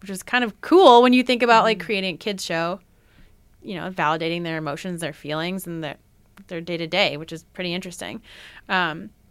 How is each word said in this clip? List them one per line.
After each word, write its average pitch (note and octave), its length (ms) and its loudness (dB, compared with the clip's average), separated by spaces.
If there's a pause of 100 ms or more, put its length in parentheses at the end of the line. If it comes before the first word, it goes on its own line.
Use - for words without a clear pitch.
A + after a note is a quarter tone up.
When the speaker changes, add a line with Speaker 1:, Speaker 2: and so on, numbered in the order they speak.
Speaker 1:
which F#3+ 80 -16
is F#3+ 120 -12
kind B3 220 -2
of G#3+ 160 -8
cool D4+ 400 8
when B3 140 6
you B3+ 80 4
think B3 200 0
about, A3+ 220 6
like, A3 140 2
Speaker 2:
Mm-hmm. F3 80 -12
Speaker 1:
creating F#3+ 300 -4
a - 20 -18
kids G3+ 260 -8
show, E3+ 360 -4 (840)
you G3+ 120 -12
know, F3 160 -8
validating E3 520 -2
their D#3+ 160 -4
emotions, D#3+ 420 -8
their D3 140 -8
feelings, E3 520 -6
and E3+ 160 -8
their, D3 140 -8 (520)
their E3+ 120 -10
day-to-day, E3+ 560 -2
which D#3 160 -12
is E3 120 -14 (100)
pretty F3+ 180 -6
interesting. F3+ 480 -10 (480)
Um, F3+ 400 -2 (220)